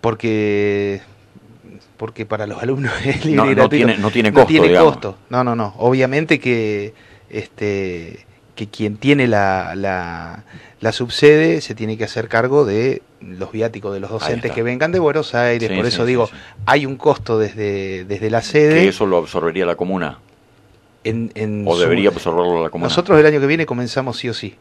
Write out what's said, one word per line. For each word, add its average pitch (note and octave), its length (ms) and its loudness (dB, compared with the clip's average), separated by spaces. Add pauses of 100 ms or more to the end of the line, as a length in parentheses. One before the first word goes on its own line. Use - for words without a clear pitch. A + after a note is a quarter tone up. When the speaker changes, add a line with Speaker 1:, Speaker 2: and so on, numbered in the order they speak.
Speaker 1:
Porque, G#2 960 -2 (960)
porque A2 300 -10
para G#2+ 200 -6
los G2+ 160 -10
alumnos C3 360 -2
<laughs> - 60 -8
es C#3 200 -2
libre D3+ 120 0
Speaker 2:
No, G#2+ 100 4
Speaker 1:
y - 20 2
Speaker 2:
no C3+ 60 2
Speaker 1:
gratuito. C3 320 4
Speaker 2:
tiene, A2+ 120 2
no G#2 120 0
tiene A2 200 2
Speaker 1:
No - 40 -6
Speaker 2:
costo, C3 140 8
Speaker 1:
tiene D#3 200 6
Speaker 2:
digamos. E3 240 6
Speaker 1:
costo. G2+ 260 -10 (120)
No, B2 120 0
no, A#2+ 140 -2
no. G#2 220 -6
Obviamente C3 600 2
que, A2 540 -2 (380)
este, G2 960 -8 (280)
que G#2+ 140 -10
quien G#2+ 300 -6
tiene C#3 280 2
la, F#2+ 480 0
la, F2 680 -8 (360)
la A2 120 0
subsede D3+ 680 4
se A2 120 -12
tiene A2 220 -6
que G#2+ 80 -4
hacer A2+ 240 -6
cargo B2+ 380 2
de A2+ 360 0 (180)
los F#2 320 -12
viáticos G#2+ 400 -6
de G2 80 -8
los G2 100 -12
Speaker 2:
Ahí A2 80 -6
Speaker 1:
docentes D3+ 280 -6
Speaker 2:
está. - 80 -6
Speaker 1:
que A#2 80 -4
vengan B2 300 -2
de F#3 60 0
Buenos D3+ 360 0
Aires. A#2+ 340 0
Speaker 2:
Sí, G2 60 -2
Speaker 1:
Por G2+ 100 0
Speaker 2:
sí, B2 40 0
Speaker 1:
eso A#2 140 -2
Speaker 2:
sí, A#2 60 0
Speaker 1:
digo, A#2+ 200 2
Speaker 2:
sí. - 60 -16 (320)
Speaker 1:
hay C#3 200 2
un C3+ 100 -8
costo A#2+ 420 0
desde, G2 680 -4
desde G2+ 260 -4
la A2+ 120 0
sede. D3+ 320 4
Speaker 2:
¿Que E3 140 6
eso G2+ 180 0
lo F#2 100 2
absorbería E2+ 500 0
la E2+ 100 -2
comuna? F2+ 420 -4 (840)
Speaker 1:
En, A2+ 320 -6
en G#2+ 320 -6
Speaker 2:
¿O E2 80 2
Speaker 1:
su F2 60 0
Speaker 2:
debería F2 300 4
absorberlo F2 520 -2
la D#2+ 60 -2
comuna? F2 200 -4
Speaker 1:
Nosotros F3 300 2
el D3+ 60 8
año D3+ 160 4
que C#3 60 0
viene D#3+ 180 0
comenzamos B2 540 -6
sí B2 100 -8
o A2+ 60 -6
sí - 260 -12